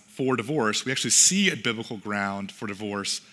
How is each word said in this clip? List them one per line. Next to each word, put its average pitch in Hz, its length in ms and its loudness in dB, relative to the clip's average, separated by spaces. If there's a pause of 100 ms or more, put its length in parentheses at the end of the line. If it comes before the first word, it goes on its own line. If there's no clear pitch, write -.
for 131 280 0
divorce. 113 480 0
We 131 80 -2
actually 123 180 -2
see 185 400 6
a - 60 -2
biblical 113 400 -2
ground 101 560 -4
for - 140 -10
divorce 101 540 -4 (120)